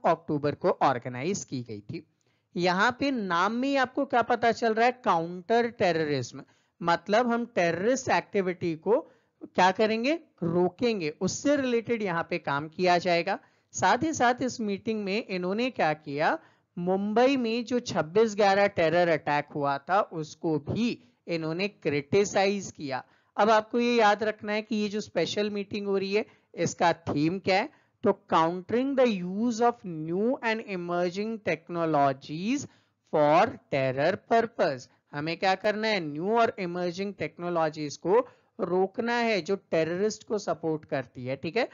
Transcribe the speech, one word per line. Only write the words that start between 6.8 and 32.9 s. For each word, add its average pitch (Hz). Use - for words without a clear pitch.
मतलब 196
हम 233
टेररिस्ट 185
एक्टिविटी 180
को 202
क्या 185
करेंगे? 226
रोकेंगे, 180
उससे 277
रिलेटेड 233
यहाँ 170
पे 175
काम 147
किया 180
जाएगा। 175
साथ 220
ही 311
साथ 247
इस 247
मीटिंग 208
में 196
इन्होंने 196
क्या 160
किया? 156
मुंबई 208
में 233
जो 247
छब्बीस 202
ग्यारह 202
टेरर 170
अटैक 147
हुआ 139
था 196
उसको 160
भी 214
इन्होंने 165
क्रिटिसाइज 196
किया। 131
अब 208
आपको 220
ये 240
याद 208
रखना 214
है 214
कि 214
ये 208
जो 208
स्पेशल 202
मीटिंग 202
हो 196
रही 196
है 214
इसका 170
थीम 160
क्या 190
है? 247
तो -
countering 185
the 262
use 208
of 240
new 170
and 226
emerging 180
technologies 160